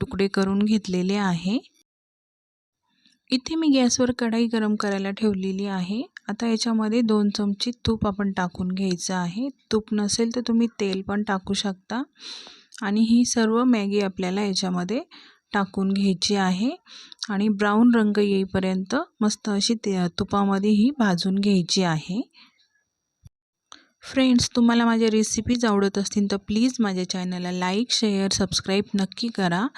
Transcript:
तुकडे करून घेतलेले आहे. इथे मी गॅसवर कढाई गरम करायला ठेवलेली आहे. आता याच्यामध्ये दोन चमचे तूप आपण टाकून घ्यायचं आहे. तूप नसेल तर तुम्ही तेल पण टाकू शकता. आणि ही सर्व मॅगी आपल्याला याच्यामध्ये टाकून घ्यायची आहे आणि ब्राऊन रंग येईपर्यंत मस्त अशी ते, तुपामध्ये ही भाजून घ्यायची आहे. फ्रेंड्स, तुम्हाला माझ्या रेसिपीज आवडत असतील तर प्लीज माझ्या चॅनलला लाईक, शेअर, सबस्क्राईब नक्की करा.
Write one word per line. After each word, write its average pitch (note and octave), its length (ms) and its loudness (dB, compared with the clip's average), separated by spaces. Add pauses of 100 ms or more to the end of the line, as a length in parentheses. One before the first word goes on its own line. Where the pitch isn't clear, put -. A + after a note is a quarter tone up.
तुकडे F#3+ 280 -2
करून G3 300 0
घेतलेले F#3+ 580 0
आहे. F#3+ 420 -2 (1700)
इथे C4 240 -4
मी D#4+ 160 2
गॅसवर B3+ 480 2
कढाई A#3 280 0
गरम A3 280 0
करायला G3 360 -4
ठेवलेली G3 560 -2
आहे. G3 360 -4 (260)
आता G#3+ 180 -4
याच्यामध्ये A3+ 560 0
दोन G#3 280 2
चमचे G3+ 400 -2 (160)
तूप A3 200 0
आपण G3+ 260 -2
टाकून F3+ 360 -4
घ्यायचं F#3 460 -2
आहे. F#3 340 -4 (220)
तूप G#3+ 240 -2
नसेल G#3 420 0
तर B3 120 -4
तुम्ही A#3 180 4 (140)
तेल G3 220 -2
पण G3+ 200 -4
टाकू G3 320 -4
शकता. G3+ 480 -6 (800)
आणि G#3 200 0
ही A#3 220 4
सर्व A3+ 400 2
मॅगी G#3 360 2
आपल्याला F#3+ 420 -2
याच्यामध्ये F#3+ 600 -2 (500)
टाकून G3 400 -2
घ्यायची G3 440 0
आहे F#3+ 340 0 (600)
आणि G#3 200 0
ब्राऊन G#3 440 4
रंग G#3 240 2
येईपर्यंत F#3+ 760 0 (260)
मस्त G#3+ 280 -2
अशी G3+ 280 0
ते, F#3+ 340 -2
तुपामध्ये G3 600 0
ही G#3+ 280 4
भाजून F#3+ 400 2
घ्यायची G3 440 2
आहे. F3 380 -2 (1800)
फ्रेंड्स, B3+ 540 2
तुम्हाला A#3 280 4
माझ्या A3+ 260 2
रेसिपीज A3 540 0
आवडत G3+ 340 2
असतील G3+ 320 0
तर G3 80 -2
प्लीज A#3 420 0
माझ्या F#3 280 0
चॅनलला F3+ 440 -6
लाईक, F#3 380 -2
शेअर, G3 420 0
सबस्क्राईब G3 520 -2 (100)
नक्की G3 340 -2
करा. F#3+ 380 -2 (120)